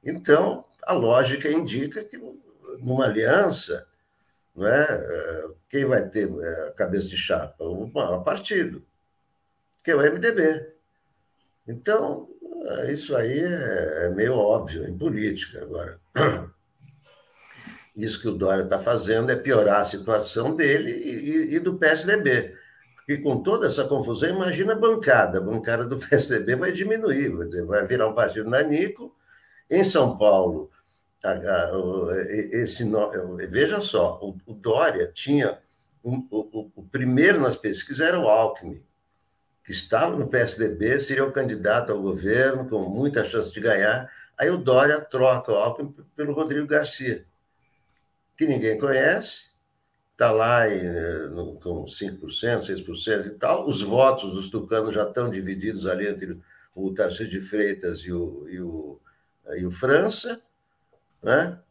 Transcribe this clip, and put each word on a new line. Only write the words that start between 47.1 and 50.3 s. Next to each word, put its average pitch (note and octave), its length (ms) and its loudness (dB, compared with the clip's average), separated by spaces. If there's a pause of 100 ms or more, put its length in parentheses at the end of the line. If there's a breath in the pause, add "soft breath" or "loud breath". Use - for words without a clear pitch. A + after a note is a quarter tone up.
que D#3+ 80 2
ninguém A2 320 0
conhece, C#3+ 760 0 (640)
tá A#2+ 120 4
lá A2+ 400 4